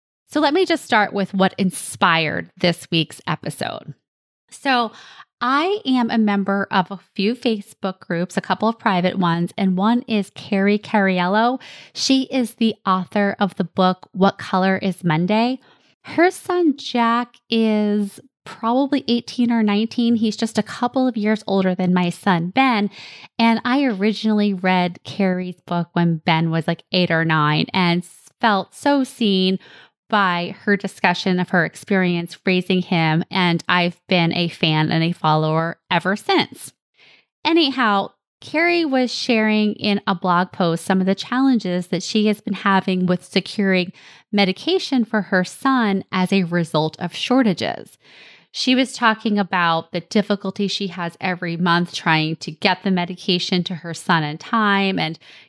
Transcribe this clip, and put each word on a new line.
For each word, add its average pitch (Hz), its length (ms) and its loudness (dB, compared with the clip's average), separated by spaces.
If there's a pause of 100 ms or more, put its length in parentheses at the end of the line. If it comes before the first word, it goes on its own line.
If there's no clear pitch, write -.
(280)
So - 120 -2
let 294 140 2
me 370 140 2
just - 180 -2
start 214 280 0
with 196 200 -2
what 190 240 2
inspired 170 1000 0
this - 340 -2
week's 160 340 -2
episode. - 680 -8 (560)
So 240 400 -2 (500)
I 302 420 0
am 254 280 0
a 226 80 2
member 196 500 0
of 190 220 0
a 190 80 -12 (160)
few 202 180 0
Facebook 208 680 -6
groups, 175 360 -4
a 180 40 -4
couple 202 280 -2
of 226 80 -4
private 180 400 0
ones, 175 400 0
and 190 180 0
one 226 280 0
is 208 320 -2
Carrie 202 420 0
Cariello. 208 840 0 (360)
She 262 300 0
is 247 280 -2
the 220 220 0 (100)
author 196 540 0
of 196 160 -2
the 190 80 -2
book, 185 480 0
What 196 260 2
Color 190 400 0
is - 260 -4
Monday? 208 560 0 (480)
Her 320 220 2
son, 349 480 0
Jack, 233 600 -2 (120)
is 214 720 0 (240)
probably 262 640 -2
eighteen 240 440 0
or 226 120 2
nineteen. 226 520 0
He's 214 220 -2
just - 220 -4
a - 20 0
couple 254 460 -2
of 240 100 -2
years 214 300 0
older 190 260 0
than 180 220 0
my 180 160 0
son, 175 400 -2
Ben. 226 400 2 (480)
And 226 260 4
I 269 200 2
originally 208 680 2
read 180 500 0
Carrie's 185 580 -2
book 170 320 -4
when 170 240 2
Ben 165 340 0
was, 160 160 -2
like, 170 240 -4
eight 180 180 2
or 160 160 0
nine 156 480 2
and 175 320 0 (340)
felt 202 360 0
so 285 280 2
seen 190 540 2 (500)
by 185 520 0
her 202 180 0
discussion 185 600 0
of 180 100 -2
her 170 160 2
experience 175 800 -2
raising 185 380 2
him. 165 480 2
And 175 360 0
I've 175 400 0
been 170 240 2
a 175 180 -2
fan 156 420 0
and 160 120 2
a 165 80 0
follower 156 680 0 (100)
ever 208 260 0
since. - 560 -2 (720)
Anyhow, 254 680 0 (300)
Carrie 339 440 0
was 254 260 0
sharing 214 600 0
in 202 320 -2
a 196 80 0
blog 180 380 0
post 170 340 0
some 190 140 2
of 185 80 0
the 196 80 2
challenges 220 720 0
that 165 160 -4
she 214 240 0
has 208 140 0
been 202 120 -6
having 185 540 0
with 180 180 0
securing 185 640 0 (400)
medication 226 760 0
for 214 160 -2
her 185 220 0
son 220 680 0
as 185 200 0
a 196 120 2
result 165 560 -2
of 175 160 -8
shortages. - 840 -2 (540)
She - 240 0
was 254 180 0
talking 220 460 0
about 170 540 0
the 175 80 -4
difficulty 196 640 -2
she 196 200 -6
has 175 320 -8
every 175 380 -4
month 175 360 0
trying 160 440 -2
to - 140 -12
get 185 320 -2
the 196 80 0
medication 180 720 -2
to 185 120 -8
her 165 180 -10
son 165 300 0
in 151 140 -6
time 196 640 0
and, 160 180 -4 (320)